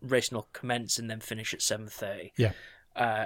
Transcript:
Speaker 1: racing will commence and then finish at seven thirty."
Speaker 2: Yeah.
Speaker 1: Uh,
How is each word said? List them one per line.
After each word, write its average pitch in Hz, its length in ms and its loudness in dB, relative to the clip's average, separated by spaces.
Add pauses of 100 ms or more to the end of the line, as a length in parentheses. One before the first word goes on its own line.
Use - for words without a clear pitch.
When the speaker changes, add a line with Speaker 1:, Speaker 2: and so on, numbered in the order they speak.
Speaker 1:
racing 127 360 2
will 101 160 -4
commence 120 440 0
and 117 100 -6
then 110 120 -6
finish 113 340 -4
at - 80 -8
seven 107 260 0
thirty." 101 480 -6
Speaker 2:
Yeah. 110 180 6 (420)
Speaker 1:
Uh, 110 300 2